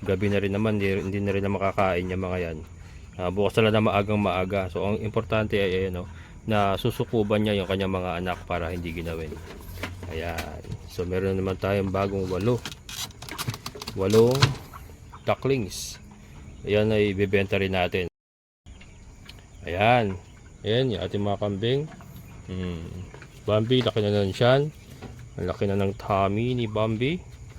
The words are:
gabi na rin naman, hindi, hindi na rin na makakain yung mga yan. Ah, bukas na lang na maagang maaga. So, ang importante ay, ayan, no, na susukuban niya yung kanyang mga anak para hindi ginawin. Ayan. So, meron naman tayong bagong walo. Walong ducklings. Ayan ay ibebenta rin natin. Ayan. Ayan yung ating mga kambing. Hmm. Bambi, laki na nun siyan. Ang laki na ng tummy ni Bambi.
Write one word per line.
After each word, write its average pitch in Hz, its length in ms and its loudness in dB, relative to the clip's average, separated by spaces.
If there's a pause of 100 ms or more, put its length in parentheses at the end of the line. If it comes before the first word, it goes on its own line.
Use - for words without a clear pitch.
gabi 98 240 2
na 101 80 4
rin 98 160 2
naman, 107 240 2
hindi, 95 240 2
hindi 98 160 -2
na 101 160 0
rin 98 80 0
na 98 80 0
makakain 92 560 2
yung 92 160 -2
mga 92 160 -2
yan. 82 200 -4 (600)
Ah, 90 160 -2
bukas 98 240 2
na 110 100 6
lang 107 140 6
na 110 80 6
maagang 104 320 4
maaga. 95 480 0
So, 87 160 -2
ang 110 160 -2
importante 110 560 0
ay, 95 320 2
ayan, 90 80 -4
no, 90 80 -8 (400)
na 101 320 2
susukuban 110 640 0
niya 104 160 2
yung 90 100 -2
kanyang 95 220 0
mga 92 200 -2 (120)
anak 90 240 -2
para 85 240 -2
hindi 85 240 -6
ginawin. 82 400 -6 (800)
Ayan. 80 480 -6 (240)
So, - 160 -6
meron 92 320 0
naman 95 240 0
tayong 98 320 0
bagong 95 400 0
walo. 107 320 0 (1400)
Walong 110 400 6 (880)
ducklings. 117 720 0 (640)
Ayan 107 320 4
ay 104 180 4
ibebenta 98 460 2
rin 95 160 0
natin. 90 320 2 (1600)
Ayan. 104 480 4 (480)
Ayan 117 320 2
yung 87 80 -4
ating 101 180 -2
mga 101 220 0
kambing. 113 480 0 (580)
Hmm. 90 400 -6 (560)
Bambi, 110 400 4
laki 113 160 2
na 104 120 4
nun 101 200 4
siyan. 135 400 4 (640)
Ang 90 80 -4
laki 90 240 0
na 98 80 2
ng 98 240 2
tummy 104 560 2
ni 120 80 0
Bambi. 110 560 0 (380)